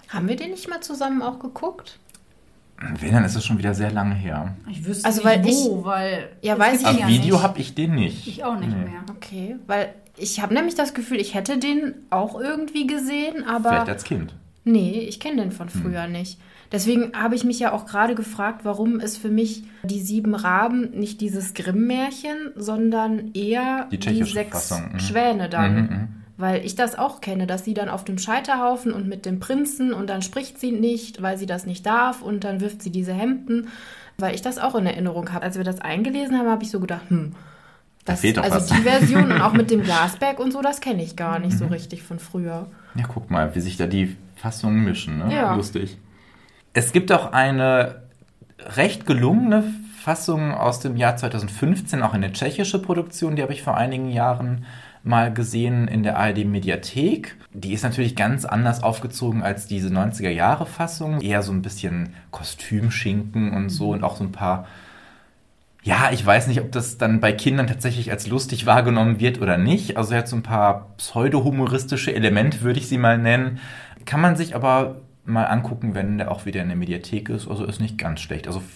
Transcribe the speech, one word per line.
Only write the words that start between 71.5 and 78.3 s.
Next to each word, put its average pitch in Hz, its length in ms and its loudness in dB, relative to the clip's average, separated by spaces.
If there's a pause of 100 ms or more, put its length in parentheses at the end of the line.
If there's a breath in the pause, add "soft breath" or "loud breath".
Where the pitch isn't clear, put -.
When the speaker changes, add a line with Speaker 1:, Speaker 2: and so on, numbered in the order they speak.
Speaker 2:
Elemente, 110 480 4
würde 123 180 2
ich - 80 -6
sie 127 120 0
mal 117 180 6
nennen. 123 420 2 (460 loud breath)
Kann 147 160 0
man 175 140 6
sich 160 200 -4
aber 131 460 2 (240)
mal 113 200 2
angucken, 113 500 -2
wenn 98 240 -2
der - 120 -4
auch - 140 -6
wieder 95 160 -4
in 87 60 -2
der 90 100 -2
Mediathek 90 520 -4
ist. 113 180 -4
Also 107 180 -4
ist 104 160 -6
nicht 107 160 -2
ganz 82 240 -4
schlecht. 78 260 -8